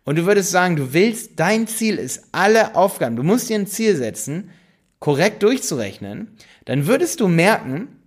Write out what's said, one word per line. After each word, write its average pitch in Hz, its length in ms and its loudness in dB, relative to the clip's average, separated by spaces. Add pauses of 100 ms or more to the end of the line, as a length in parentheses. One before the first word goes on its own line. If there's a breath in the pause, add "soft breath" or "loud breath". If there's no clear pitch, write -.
und 143 140 -2
du 170 80 0
würdest 196 240 2
sagen, 180 280 2
du 131 160 -4
willst, 214 460 0
dein 214 280 0
Ziel 220 300 -2
ist, 127 340 -8
alle 208 420 2
Aufgaben, 165 440 0
du 123 60 -2
musst 233 260 0
dir 220 100 -2
ein 196 80 -4
Ziel 208 300 0
setzen, 135 520 -6 (480 soft breath)
korrekt 160 460 0
durchzurechnen, 135 840 -2 (360 soft breath)
dann 139 220 -2
würdest 277 320 0
du 220 80 2
merken 175 640 0 (180)